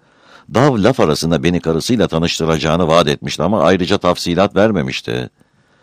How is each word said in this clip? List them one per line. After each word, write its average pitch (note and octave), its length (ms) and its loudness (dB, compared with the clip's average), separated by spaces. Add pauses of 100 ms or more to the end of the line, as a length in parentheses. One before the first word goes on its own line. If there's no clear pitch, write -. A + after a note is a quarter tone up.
(540)
Dav B2 300 4
laf B2+ 160 2
arasında D#2+ 440 0
beni F2 160 0
karısıyla E2 480 -2
tanıştıracağını E2 800 -2
vaat E2 200 4
etmişti C#2+ 360 -4
ama F#2 200 0
ayrıca F2+ 340 2
tafsilat F2 580 -2
vermemişti. C#2 760 -2 (540)